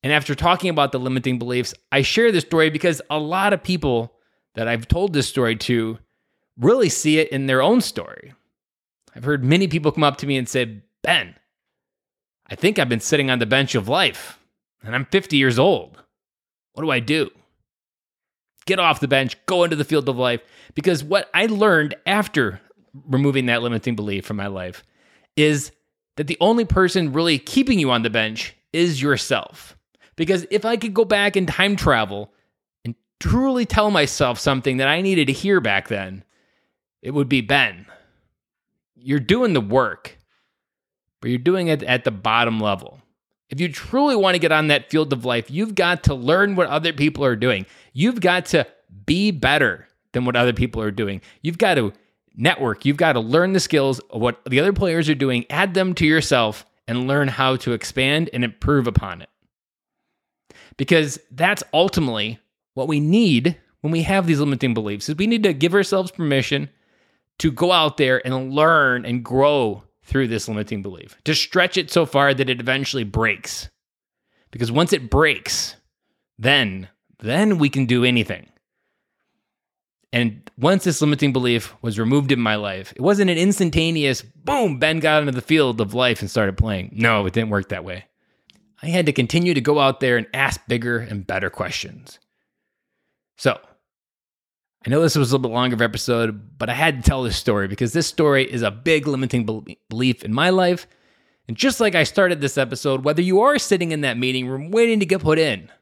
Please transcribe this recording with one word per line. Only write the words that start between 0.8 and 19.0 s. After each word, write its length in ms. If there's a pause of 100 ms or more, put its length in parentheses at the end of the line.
the 80
limiting 380
beliefs, 360 (160)
I 120
share 280
this 140
story 260
because 400
a 80
lot 340
of 120
people 500 (400)
that 140
I've 180
told 260
this 140
story 300
to 420 (580)
really 320
see 300
it 120
in 160
their 160
own 180
story. 540 (800)
I've 100
heard 180
many 240
people 240
come 140
up 140
to 80
me 100
and 120
say, 340 (200)
"Ben, 320 (1120)
I 80
think 240
I've 100
been 120
sitting 300
on 100
the 60
bench 280
of 140
life, 500 (440)
and 120
I'm 120
fifty 300
years 220
old. 440 (720)
What 80
do 80
I 100
do?" 300 (1400)
Get 120
off 220